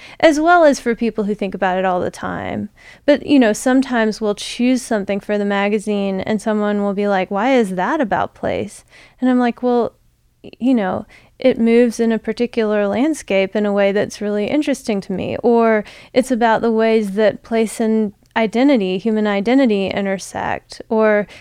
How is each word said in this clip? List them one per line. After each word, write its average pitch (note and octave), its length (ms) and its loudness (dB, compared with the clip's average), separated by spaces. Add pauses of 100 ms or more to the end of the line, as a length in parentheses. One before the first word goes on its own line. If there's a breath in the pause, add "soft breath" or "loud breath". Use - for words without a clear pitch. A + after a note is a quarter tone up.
(200 loud breath)
as D4+ 180 4
well E4+ 260 4
as C#4+ 160 4
for A#3 140 -2
people A3 300 -4
who G#3 100 -2
think G3 200 -6
about F#3 240 -2
it F#3 60 -2
all F3+ 160 0
the - 100 -4
time. F#3 580 -8 (360 loud breath)
But, - 220 2
you C#4+ 120 4
know, A3 140 4
sometimes B3 680 0
we'll G#3 140 -2
choose B3 460 -2
something G3+ 380 -4
for G#3 200 -4
the G3+ 60 -2
magazine G3+ 760 -2
and G#3+ 200 -2
someone G#3 420 -2
will G3+ 120 -2
be G3+ 140 -2
like, F#3+ 220 0
"Why A3 240 0
is G#3 200 0
that A3 260 -2
about F#3 340 -2
place?" - 500 -6 (360 soft breath)
And B3+ 80 0
I'm B3+ 100 4
like, A#3+ 240 -2
"Well, A#3+ 320 0 (480)
y-, - 160 -18
you C4 160 2
know, G3+ 300 -2 (340 soft breath)
it B3+ 200 2
moves A#3 420 4
in A3+ 120 2
a A3 60 0
particular G#3+ 680 -2
landscape G3+ 720 0
in G#3 100 0
a G3+ 60 0
way G3 200 2
that's G#3 280 -2
really G#3 260 -2
interesting C4+ 560 -2
to - 100 -8
me," - 300 -4
or A3+ 420 2 (280 loud breath)
it's C4 180 0
about A3+ 300 2
the A#3 120 0
ways A3 400 0
that G#3+ 300 0
place A3+ 380 -2
and A3 320 0 (240)
identity, A3+ 640 2
human G#3+ 300 0
identity G#3 580 2
intersect, - 1000 -6
or, G#3+ 360 2 (160 loud breath)